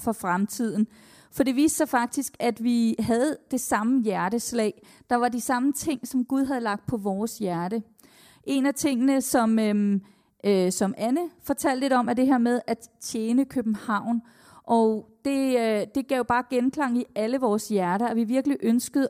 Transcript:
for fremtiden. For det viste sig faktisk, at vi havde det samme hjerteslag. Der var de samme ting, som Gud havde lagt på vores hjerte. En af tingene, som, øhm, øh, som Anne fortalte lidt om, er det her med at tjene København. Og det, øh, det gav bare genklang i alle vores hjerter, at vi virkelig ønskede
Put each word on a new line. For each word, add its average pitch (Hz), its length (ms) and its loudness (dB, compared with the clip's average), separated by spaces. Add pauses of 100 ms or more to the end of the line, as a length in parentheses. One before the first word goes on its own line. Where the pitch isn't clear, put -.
for 226 120 -2
fremtiden. 208 760 -2 (440)
For - 120 -2
det 254 140 2
viste 302 200 2
sig 302 120 0
faktisk, 247 520 -2
at 226 240 -2
vi 233 340 2
havde 233 380 0 (140)
det 254 100 -2
samme 240 420 0
hjerteslag. 214 800 -2 (280)
Der 247 60 2
var 240 120 2
de 233 120 -4
samme 262 320 0
ting, 262 360 -4
som 247 160 -2
Gud 269 200 0
havde 262 160 -2
lagt 208 260 -4
på 254 100 -4
vores 202 420 -4
hjerte. 185 440 -4 (600)
En 277 220 0
af 285 80 0
tingene, 269 480 2
som, 220 360 2
øhm, 208 440 2 (420)
øh, 185 280 4
som 196 240 -2
Anne 247 240 -2 (220)
fortalte 269 380 -2
lidt 269 120 0
om, 240 160 2
er 247 60 0
det 254 120 2
her 262 120 4
med 240 280 2
at - 220 -6 (120)
tjene 240 440 0
København. 226 800 -2 (400)
Og 220 460 2 (160)
det, 269 360 2
øh, 214 340 0
det 269 140 -2
gav 254 160 0
bare 240 260 0
genklang 254 480 0
i 247 60 -2 (100)
alle 226 240 -2
vores 214 300 0
hjerter, 196 380 0
at 226 100 -2
vi 233 80 2
virkelig 262 380 0
ønskede 247 480 2